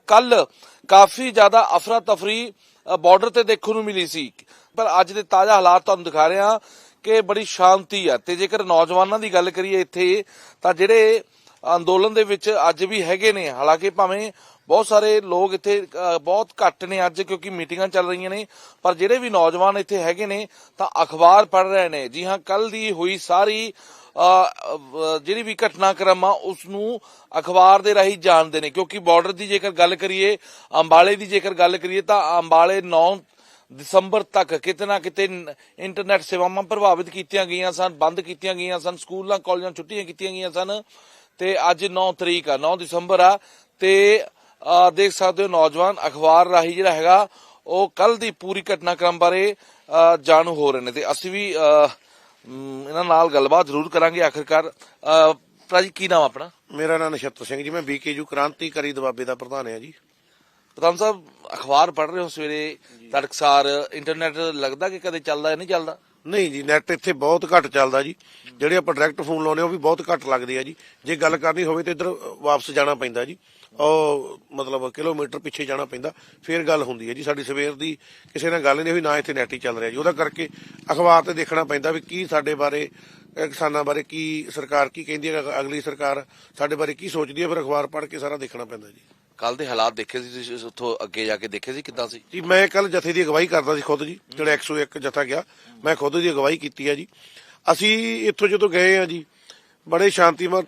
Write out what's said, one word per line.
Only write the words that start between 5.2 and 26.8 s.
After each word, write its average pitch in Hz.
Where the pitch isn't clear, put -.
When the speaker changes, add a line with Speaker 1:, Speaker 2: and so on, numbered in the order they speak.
Speaker 1:
ਤਾਜ਼ਾ 196
ਹਾਲਾਤ 180
ਤੁਹਾਨੂੰ 185
ਦਿਖਾ 156
ਰਹੇ 180
ਹਾਂ 208
ਕਿ 220
ਬੜੀ 202
ਸ਼ਾਂਤੀ 185
ਆ। 127
ਤੇ 175
ਜੇਕਰ 196
ਨੌਜਵਾਨਾਂ 180
ਦੀ 214
ਗੱਲ 180
ਕਰੀਏ 190
ਇੱਥੇ, 185
ਤਾਂ 180
ਜਿਹੜੇ 220
ਅੰਦੋਲਨ 185
ਦੇ 220
ਵਿੱਚ 202
ਅੱਜ 170
ਵੀ 196
ਹੈਗੇ 190
ਨੇ, 180
ਹਾਲਾਂਕਿ 156
ਭਾਵੇਂ 196
ਬਹੁਤ 208
ਸਾਰੇ 214
ਲੋਕ 190
ਇੱਥੇ, 202
ਅ, 170
ਬਹੁਤ 180
ਘੱਟ 175
ਨੇ 185
ਅੱਜ, 175
ਕਿਉਂਕਿ 185
ਮੀਟਿੰਗਾਂ 175
ਚੱਲ 185
ਰਹੀਆਂ 180
ਨੇ, 202
ਪਰ 180
ਜਿਹੜੇ 202
ਵੀ 247
ਨੌਜਵਾਨ 185
ਇੱਥੇ 196
ਹੈਗੇ 175
ਨੇ 202
ਤਾਂ -
ਅਖਬਾਰ 170
ਪੜ੍ਹ 190
ਰਹੇ 190
ਨੇ। 143
ਜੀ 156
ਹਾਂ, 190
ਕੱਲ੍ਹ 202
ਦੀ 220
ਹੋਈ 180
ਸਾਰੀ, 214
ਅ, 180
ਅ, 156
ਜਿਹੜੀ 185
ਵੀ 214
ਘਟਨਾਕ੍ਰਮ 190
ਆ, 196
ਉਸ 185
ਨੂੰ 208